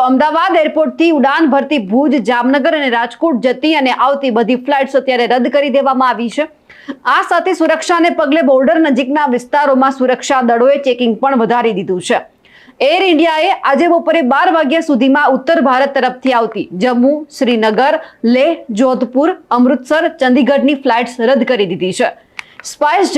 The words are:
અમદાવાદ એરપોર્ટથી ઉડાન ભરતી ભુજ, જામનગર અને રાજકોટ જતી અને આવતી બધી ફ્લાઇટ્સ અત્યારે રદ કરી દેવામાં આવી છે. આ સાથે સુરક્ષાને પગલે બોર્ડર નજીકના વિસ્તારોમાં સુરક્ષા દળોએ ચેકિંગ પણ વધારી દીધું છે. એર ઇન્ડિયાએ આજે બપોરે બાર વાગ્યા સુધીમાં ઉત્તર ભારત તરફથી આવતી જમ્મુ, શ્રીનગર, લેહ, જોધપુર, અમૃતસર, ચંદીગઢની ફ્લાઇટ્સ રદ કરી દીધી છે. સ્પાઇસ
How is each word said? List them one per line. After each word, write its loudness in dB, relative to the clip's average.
અમદાવાદ 2
એરપોર્ટથી 0
ઉડાન 2
ભરતી 0
ભુજ, 2
જામનગર 0
અને -2
રાજકોટ -2
જતી 0
અને 0
આવતી 0
બધી 0
ફ્લાઇટ્સ 0
અત્યારે -2
રદ 0
કરી 0
દેવામાં 0
આવી -6
છે. -4
આ 0
સાથે 0
સુરક્ષાને 0
પગલે 0
બોર્ડર 2
નજીકના 0
વિસ્તારોમાં 0
સુરક્ષા 0
દળોએ 4
ચેકિંગ 0
પણ 2
વધારી 0
દીધું -4
છે. 0
એર 2
ઇન્ડિયાએ 2
આજે 2
બપોરે 2
બાર 2
વાગ્યા 0
સુધીમાં 2
ઉત્તર 0
ભારત 0
તરફથી -2
આવતી -4
જમ્મુ, 2
શ્રીનગર, 0
લેહ, 2
જોધપુર, 0
અમૃતસર, 0
ચંદીગઢની 2
ફ્લાઇટ્સ -2
રદ 2
કરી 0
દીધી -6
છે. 0
સ્પાઇસ -2